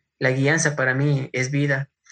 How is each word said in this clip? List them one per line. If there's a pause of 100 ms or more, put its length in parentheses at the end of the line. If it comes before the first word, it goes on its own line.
(180)
La
guianza
para
mí
es
vida, (220)